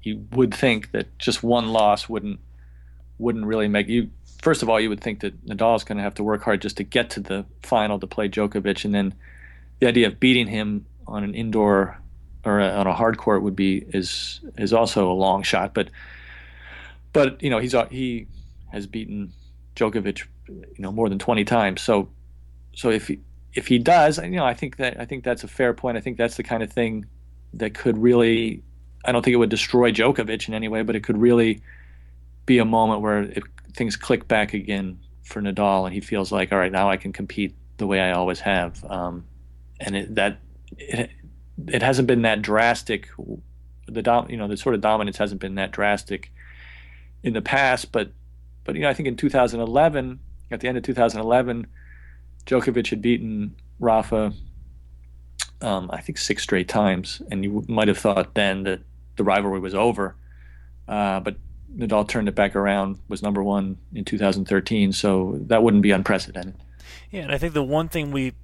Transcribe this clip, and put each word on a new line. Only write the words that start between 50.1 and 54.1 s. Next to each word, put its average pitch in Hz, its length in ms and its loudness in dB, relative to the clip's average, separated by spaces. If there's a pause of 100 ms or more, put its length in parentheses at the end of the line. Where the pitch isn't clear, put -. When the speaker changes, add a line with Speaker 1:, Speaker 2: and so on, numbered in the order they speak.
Speaker 1:
at 120 100 -8
the 123 80 -4
end 127 100 -2
of 117 60 -8
two 127 100 -2
thousand 117 260 2
eleven, 120 460 0 (800)
Djokovic 120 420 0
had 110 140 -6
beaten 110 540 -2 (240)
Rafa, 110 520 0 (1300)